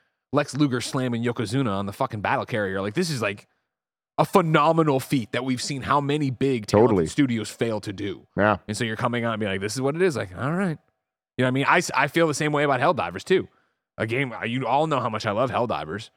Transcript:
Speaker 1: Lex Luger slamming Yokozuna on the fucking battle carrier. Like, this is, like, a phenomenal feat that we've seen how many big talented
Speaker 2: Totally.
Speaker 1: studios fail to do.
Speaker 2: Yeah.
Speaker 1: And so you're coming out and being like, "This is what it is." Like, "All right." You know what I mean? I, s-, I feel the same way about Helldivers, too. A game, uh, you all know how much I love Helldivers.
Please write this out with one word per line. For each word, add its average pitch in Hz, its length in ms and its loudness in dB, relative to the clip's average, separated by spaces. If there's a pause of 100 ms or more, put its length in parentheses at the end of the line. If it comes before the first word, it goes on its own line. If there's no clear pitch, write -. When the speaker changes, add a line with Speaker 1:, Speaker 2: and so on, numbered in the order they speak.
(320)
Speaker 1:
Lex 143 220 -2
Luger 131 260 2
slamming 120 440 -2
Yokozuna 120 460 -2
on 98 160 -2
the 104 60 -6
fucking 113 280 -6
battle 110 260 0
carrier. 98 340 -2
Like, 107 140 -4
this 170 160 -2
is, 131 120 -4
like, 101 260 -4 (720)
a 156 60 4
phenomenal 160 760 4
feat 131 320 -2
that 123 140 -4
we've 127 160 -2
seen 139 200 -6
how 135 160 2
many 143 320 0
big 127 360 -2
talented 117 240 8
Speaker 2:
Totally. 90 160 4
Speaker 1:
studios 117 420 0
fail 113 320 -4
to 104 120 -8
do. 98 340 -8 (100)
Speaker 2:
Yeah. 104 220 4 (100)
Speaker 1:
And 107 80 -6
so 120 80 -4
you're 110 120 -4
coming 120 280 -2
out 113 80 -2
and 107 80 -4
being 107 120 -2
like, 95 100 -4
"This 107 120 -6
is 131 60 -6
what 139 160 -2
it 175 60 -2
is." 180 120 0
Like, 98 220 -8
"All 135 160 -4
right." 175 260 -2 (600)
You 123 40 2
know - 20 4
what 127 40 2
I - 40 0
mean? 135 140 0
I, 156 120 6
s-, 175 160 0
I 139 120 2
feel 165 200 2
the 147 80 0
same 151 180 0
way 147 120 0
about 135 160 2
Helldivers, 92 440 0
too. 160 240 0 (480)
A 110 100 -2
game, 123 260 -4
uh, 98 120 -8
you 120 220 -4
all 143 200 2
know 143 140 0
how 120 80 -2
much 107 160 -6
I 113 60 0
love 117 200 0
Helldivers. 98 680 -4